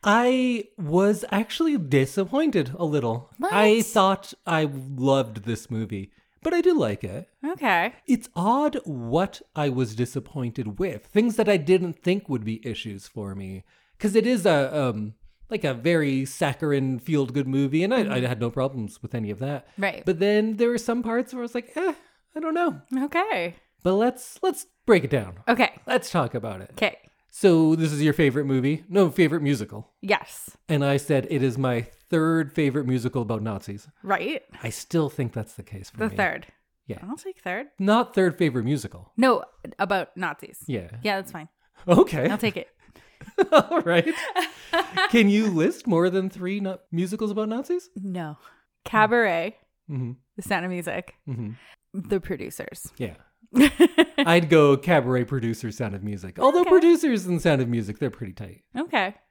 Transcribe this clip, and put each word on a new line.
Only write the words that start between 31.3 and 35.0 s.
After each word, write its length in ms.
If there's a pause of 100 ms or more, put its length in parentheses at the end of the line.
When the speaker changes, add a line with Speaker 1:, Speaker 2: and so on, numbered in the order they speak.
Speaker 1:
it 140
is 120
my 260 (280)
third 420
favorite 360
musical 340
about 180
Nazis. 460 (160)
Speaker 2:
Right. 400 (220)
Speaker 1:
I 60
still 380